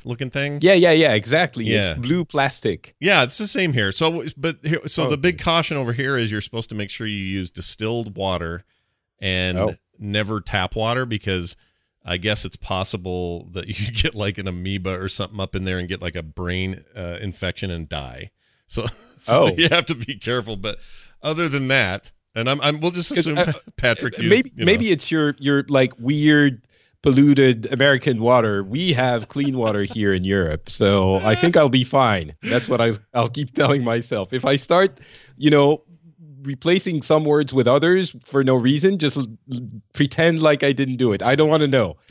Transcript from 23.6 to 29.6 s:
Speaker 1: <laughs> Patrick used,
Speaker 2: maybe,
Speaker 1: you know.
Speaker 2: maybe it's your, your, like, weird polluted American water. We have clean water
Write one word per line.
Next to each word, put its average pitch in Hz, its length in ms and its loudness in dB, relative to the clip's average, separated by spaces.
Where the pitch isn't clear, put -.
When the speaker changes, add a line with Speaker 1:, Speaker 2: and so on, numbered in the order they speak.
Speaker 1:
<laughs> - 120 -20
Patrick 120 420 -2
used, 170 120 0
Speaker 2:
maybe, 254 260 4
Speaker 1:
you - 40 -18
know. - 40 -2
Speaker 2:
maybe 220 260 4
it's 160 220 0
your, 151 260 0
your, 139 300 0
like, 131 320 4
weird 147 640 4
polluted 135 680 6
American 131 480 2
water. 110 440 2
We 156 300 -2
have 123 340 0
clean 143 280 -2
water 107 280 0